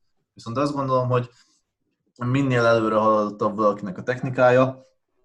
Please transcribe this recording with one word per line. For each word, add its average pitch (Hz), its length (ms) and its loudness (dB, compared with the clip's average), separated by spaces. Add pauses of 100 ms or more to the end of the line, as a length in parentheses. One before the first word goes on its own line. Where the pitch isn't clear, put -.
(340)
Viszont 117 240 -10
azt 143 160 -2
gondolom, 131 360 -2
hogy 123 200 -2 (960)
minél 127 400 0
előre 113 300 2
haladottabb 107 600 0
valakinek 101 420 -2
a 104 60 -14
technikája, 127 800 0 (400)